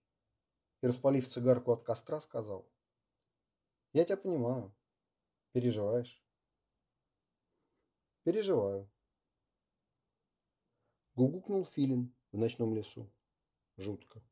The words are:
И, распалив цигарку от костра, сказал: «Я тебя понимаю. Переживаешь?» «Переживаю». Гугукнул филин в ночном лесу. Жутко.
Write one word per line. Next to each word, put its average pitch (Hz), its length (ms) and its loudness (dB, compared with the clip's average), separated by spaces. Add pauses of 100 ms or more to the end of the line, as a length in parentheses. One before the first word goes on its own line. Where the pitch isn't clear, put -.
(800)
И, 127 60 2
распалив 131 400 2
цигарку 120 460 2
от 113 100 -2
костра, 120 360 -4
сказал: 107 460 -8 (1300)
«Я 160 140 6
тебя 196 120 0
понимаю. 127 560 -2 (800)
Переживаешь?» 120 720 -2 (2000)
«Переживаю». 127 680 0 (2250)
Гугукнул 180 500 0
филин 127 480 -2 (180)
в 104 60 -6
ночном 113 380 0
лесу. 107 340 -8 (680)
Жутко. 101 440 -10 (100)